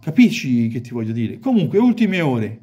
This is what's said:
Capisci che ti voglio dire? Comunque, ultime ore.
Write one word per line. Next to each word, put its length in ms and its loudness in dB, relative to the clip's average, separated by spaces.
Capisci 680 2
che 120 -6
ti 100 -16
voglio 220 -6
dire? 260 -6
Comunque, 400 0
ultime 420 2
ore. 420 -2